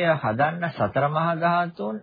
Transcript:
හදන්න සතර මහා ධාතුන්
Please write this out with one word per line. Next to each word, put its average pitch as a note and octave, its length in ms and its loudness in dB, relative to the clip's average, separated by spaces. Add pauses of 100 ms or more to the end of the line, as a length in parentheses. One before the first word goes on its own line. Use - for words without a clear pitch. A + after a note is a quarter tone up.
(140)
හදන්න C#3+ 520 0
සතර C3+ 400 0
මහා D#3+ 300 0
ධාතුන් F3 680 0